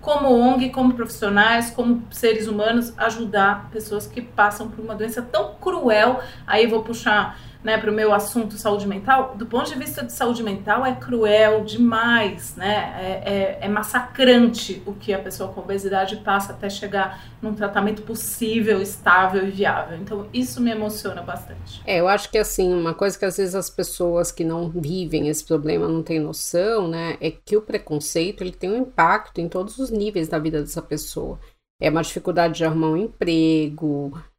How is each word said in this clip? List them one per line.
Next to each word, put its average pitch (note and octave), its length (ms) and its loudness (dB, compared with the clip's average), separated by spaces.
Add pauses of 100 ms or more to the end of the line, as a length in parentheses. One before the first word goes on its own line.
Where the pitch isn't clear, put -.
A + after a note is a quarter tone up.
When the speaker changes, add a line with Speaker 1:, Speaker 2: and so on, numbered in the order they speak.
Speaker 1:
como C#4+ 280 2
ong, B3+ 420 4
como B3+ 240 4
profissionais, A3+ 720 2
como A#3+ 400 0
seres G#3+ 380 2
humanos, A3 500 0
ajudar G#3 720 0
pessoas G#3+ 380 -6
que - 140 -8
passam G#3+ 460 0
por A3 160 -10
uma A3 120 -8
doença A#3 260 -6
tão - 400 -2
cruel. B3+ 580 4 (280)
Aí G#3+ 160 4
eu A3+ 60 4
vou A3 120 2
puxar, G#3+ 580 0 (220)
né, A3 160 0
pro G#3+ 140 0
meu G#3+ 220 4
assunto G#3 420 0
saúde G3+ 320 -2
mental. B3+ 480 2
Do A3 100 -8
ponto C#4+ 240 -2
de D4+ 80 -6
vista C#4+ 240 -8
de B3 120 -8
saúde A#3 280 0
mental, G#3+ 440 0
é B3 100 0
cruel G#3+ 680 4
demais, A3+ 920 2
né? F#3+ 420 -2
É, F#3+ 360 -4
é, G3 300 0
é F#3+ 40 -4
massacrante A3+ 1160 4
o G3+ 80 -8
que G3 200 -4
a F#3+ 60 0
pessoa F#3+ 320 -8
com - 80 -10
obesidade G3 640 -2
passa G3 300 0
até G3+ 160 -8
chegar G3 560 -4 (160)
num G#3+ 120 -4
tratamento G#3 500 -2
possível, A3 800 0
estável F#3+ 640 2
e G3 60 -4
viável. E3+ 460 -2
Então, G3+ 360 -8
isso B3 280 -4
me A#3 100 2
emociona G#3 500 -6
bastante. - 640 -12
Speaker 2:
É, F#3+ 140 0
eu F3 80 4
acho G3+ 240 2
que, A3+ 60 2
assim, F#3+ 360 2
uma E3 200 0
coisa G3 260 -2
que G3+ 60 0
às F#3 100 -2
vezes F#3+ 200 -2
as F#3 140 -4
pessoas F3 640 -2
que E3+ 140 -4
não E3 240 -2
vivem D#3+ 580 -2
esse D3+ 160 -2
problema D#3+ 420 0
não E3 160 0
têm D#3+ 160 -2
noção, F3 680 0
né, E3 320 -6
é D#3+ 100 -2
que - 280 -2
o G#3+ 40 4
preconceito, F3 800 -4
ele F#3 120 -6
tem F#3 180 -6
um A3+ 60 0
impacto G3 640 2
em E3+ 80 -4
todos G3+ 300 -6
os C4 100 -4
níveis G3+ 400 -2
da D#3+ 100 0
vida D#3 220 -2
dessa D#3+ 200 -6
pessoa. D3+ 560 -8 (440)
É D#3 80 2
uma D#3+ 140 2
dificuldade E3+ 500 0
de E3 100 -2
arrumar D#3+ 260 2
um D#3+ 80 2
emprego D#3 1200 0 (220)